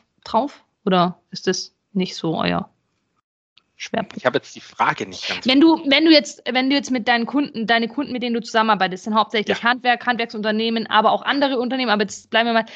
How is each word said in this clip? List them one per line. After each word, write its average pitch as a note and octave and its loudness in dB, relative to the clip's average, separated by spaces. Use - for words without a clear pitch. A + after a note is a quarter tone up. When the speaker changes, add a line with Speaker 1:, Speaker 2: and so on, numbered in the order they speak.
Speaker 1:
drauf? - -4
Oder F3+ 2
ist - -10
das - -4
nicht F#3 -2
so D#3+ -4
euer F2 -2
Schwerpunkt? - -8
Speaker 2:
Ich - -2
habe B2 0
jetzt - -8
die G#2+ -20
Frage - -4
nicht F#2 -14
ganz F#3+ -6
Speaker 1:
Wenn C4 4
du, D#4+ 4
wenn C#4+ 2
du E4 6
jetzt, D4+ 2
wenn B3+ 0
du C#4 2
jetzt - -4
mit B3+ -2
deinen A#3 2
Kunden, A3+ -4
deine A#3 0
Kunden, B3 -8
mit A#3+ -6
denen A#3+ -2
du A3+ -2
zusammenarbeitest, G#3+ 0
sind G#3+ -4
hauptsächlich G3+ 0
Speaker 2:
Ja. - -14
Speaker 1:
Handwerk, A#3+ 0
Handwerksunternehmen, A3+ -2
aber G#3 4
auch G#3 0
andere C4+ 0
Unternehmen, B3+ -2
aber G#3+ 2
jetzt - -10
bleiben A3+ 2
wir A#3 0
mal, A3+ 0